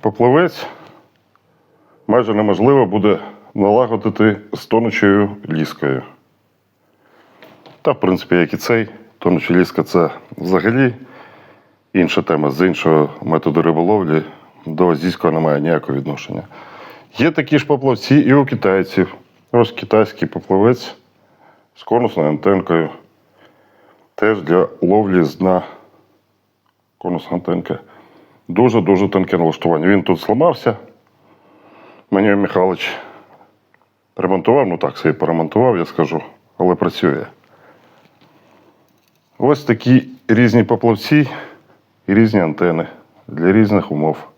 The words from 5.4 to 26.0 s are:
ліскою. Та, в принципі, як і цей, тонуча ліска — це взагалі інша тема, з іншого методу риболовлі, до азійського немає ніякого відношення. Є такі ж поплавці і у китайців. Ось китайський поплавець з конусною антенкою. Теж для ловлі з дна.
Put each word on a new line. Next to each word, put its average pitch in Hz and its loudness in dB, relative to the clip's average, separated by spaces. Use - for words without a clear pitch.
ліскою. 73 -4
Та, 143 0
в - -4
принципі, 90 0
як 87 2
і - -6
цей, 113 -2
тонуча 87 0
ліска — 87 2
це 82 0
взагалі 107 0
інша 90 0
тема, 76 -2
з 76 -2
іншого 78 2
методу 78 0
риболовлі, 82 0
до 85 0
азійського 82 -2
немає 78 0
ніякого 73 -2
відношення. 69 -10
Є 147 2
такі 151 -2
ж - -2
поплавці 135 0
і 135 4
у 143 4
китайців. 95 -2
Ось - 2
китайський - 0
поплавець 101 0
з - -20
конусною 113 -2
антенкою. 82 -2
Теж 104 0
для 85 2
ловлі 92 2
з 71 -6
дна. 92 0